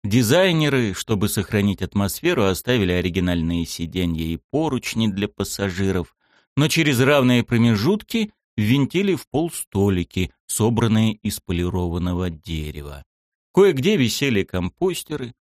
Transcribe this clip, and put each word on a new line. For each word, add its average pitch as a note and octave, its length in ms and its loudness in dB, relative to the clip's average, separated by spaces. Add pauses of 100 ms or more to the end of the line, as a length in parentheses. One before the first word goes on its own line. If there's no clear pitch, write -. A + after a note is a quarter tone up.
Дизайнеры, C3+ 920 2
чтобы G#2 340 -2
сохранить G2+ 540 0
атмосферу, G#2 640 0
оставили F#2+ 460 0
оригинальные F2 760 0
сиденья E2+ 580 -4
и E2 140 -6 (100)
поручни B2+ 600 -2
для G2 180 -2
пассажиров, F#2+ 880 -4 (420)
но D3+ 120 2
через D3 320 2
равные B2+ 420 4
промежутки A#2+ 880 0 (240)
ввинтили F3+ 560 2
в - 140 -6
пол D#3+ 240 -2
столики, F#2 840 -2 (140)
собранные A2+ 680 2
из - 260 -6
полированного F2+ 920 -2
дерева. D2 760 -10 (480)
Кое-где F3+ 420 4
висели B2 460 0
компостеры. B2+ 1040 -6